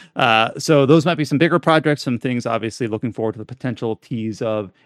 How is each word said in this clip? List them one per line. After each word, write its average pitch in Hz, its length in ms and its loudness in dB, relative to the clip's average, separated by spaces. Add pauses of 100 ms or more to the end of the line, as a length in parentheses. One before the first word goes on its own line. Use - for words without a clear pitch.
(160)
Uh, 113 420 4
so 143 300 4
those 151 180 6
might 170 100 0
be 151 80 -4
some 143 140 -2
bigger 160 220 2
projects, 156 420 2
some 123 160 -4
things 123 300 -4
obviously 113 400 -4
looking 110 260 -4
forward 110 200 -4
to - 40 -14
the 107 80 -12
potential 120 520 -6
tease 110 440 -8
of 107 320 -4 (120)